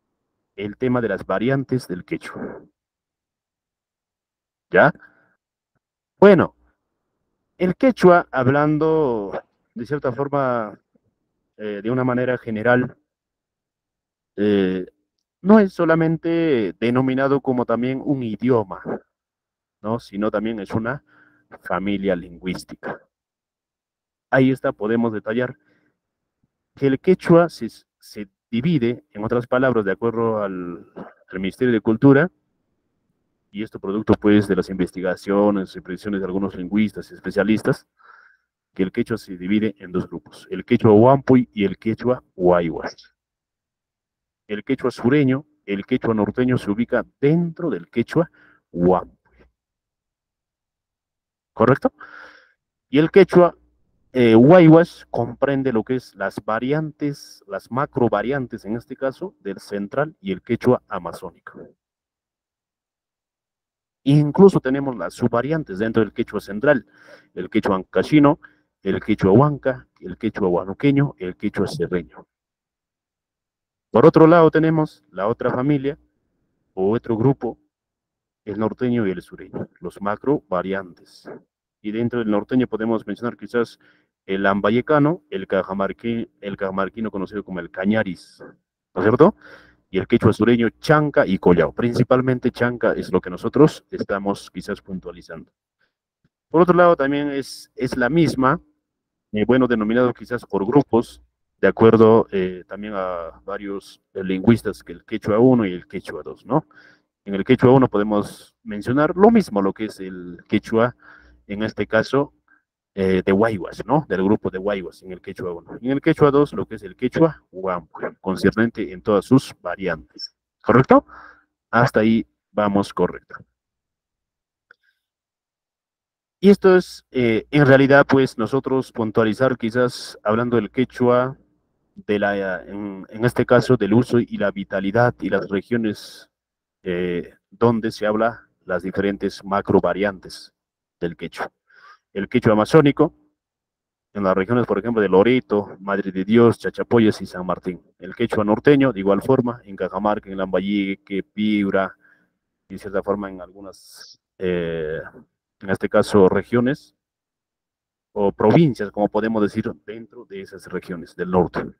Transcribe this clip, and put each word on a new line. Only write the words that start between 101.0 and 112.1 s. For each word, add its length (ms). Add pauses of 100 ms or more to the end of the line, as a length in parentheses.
de 80
acuerdo, 640
eh, 340
también 300
a 480
varios, 580 (120)
eh, 80
lingüistas, 600
que 100
el 120
quechua 340
uno 260
y 80
el 140
quechua 360
dos, 220
¿no? 220 (580)
En 100
el 100
quechua 280
uno 160
podemos 720
mencionar 540
lo 140
mismo, 320
lo 100
que 140
es 140
el 380 (100)
quechua, 480 (500)
en 160
este 240
caso, 480 (600)